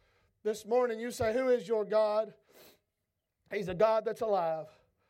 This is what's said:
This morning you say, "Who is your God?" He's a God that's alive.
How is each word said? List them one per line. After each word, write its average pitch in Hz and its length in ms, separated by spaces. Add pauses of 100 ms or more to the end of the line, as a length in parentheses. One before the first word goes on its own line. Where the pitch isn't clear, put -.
(440)
This 214 220
morning 233 340
you 240 120
say, 220 200
"Who 262 160
is 240 180
your 214 200
God?" 214 480 (1200)
He's 196 160
a 180 40
God 220 300
that's 214 160
alive. 165 480 (420)